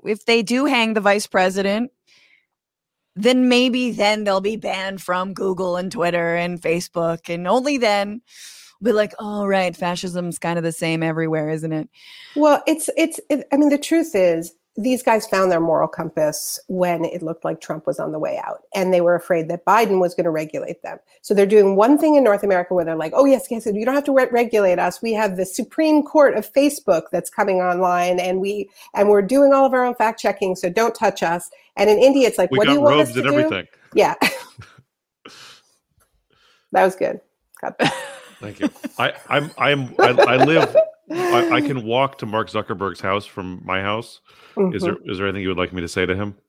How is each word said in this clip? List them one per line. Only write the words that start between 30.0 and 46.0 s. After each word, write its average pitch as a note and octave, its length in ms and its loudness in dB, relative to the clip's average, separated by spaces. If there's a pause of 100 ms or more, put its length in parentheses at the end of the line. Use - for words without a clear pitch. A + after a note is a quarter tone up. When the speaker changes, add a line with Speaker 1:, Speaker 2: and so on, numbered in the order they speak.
Speaker 2:
checking, F#3+ 340 -2
so F3+ 140 -4
don't A3+ 260 0
touch - 260 -2
us." F3 280 -2 (260)
And G3+ 140 4
in G#3 100 6
India, C4 280 6
it's - 100 -2
like, - 140 2
Speaker 3:
We G3 60 2
Speaker 2:
"What G#3 80 4
do - 40 4
Speaker 3:
got C#4+ 60 6
Speaker 2:
you C#4+ 60 2
want C#4+ 200 6
us - 60 2
Speaker 3:
robes A#2 100 -6
and B3+ 80 0
Speaker 2:
to - 60 2
do?" D4 80 4
Speaker 3:
everything. D#4 280 -2 (260)
Speaker 2:
Yeah. D#3+ 260 2
<laughs> - 60 0 (2500)
That F#3 120 4
was F#3 100 0
good. - 240 -4 (400)
Got - 200 -12
that. - 140 0 (460)
Speaker 3:
Thank G#2 220 -14
you. - 80 -2 (280)
I, B2 160 0 (160)
I'm, C#3+ 280 0
I'm, C3+ 420 -2
I, F4+ 120 4
I E4+ 340 4
live, - 280 2 (380)
I, F4 460 0
I D#4 40 0
Speaker 2:
<laughs> D4 60 -2
Speaker 3:
can C3 180 -6
walk C3 340 0
to A#2+ 60 -10
Mark G#2+ 240 -4
Zuckerberg's G2 520 -6
house G2+ 240 -2
from F#2 400 -12
my F#2+ 160 -4
house. G#2 400 -8 (520)
Is A2 100 -6
there, F3 120 -2
Speaker 2:
Mm-hmm. - 140 -14
Speaker 3:
is F#2+ 80 -8
there G2 100 -2
anything G2 160 -6
you F#2+ 60 -4
would F2 80 -4
like F2+ 160 -4
me F2+ 80 -8
to E2+ 60 -6
say F#2 180 -4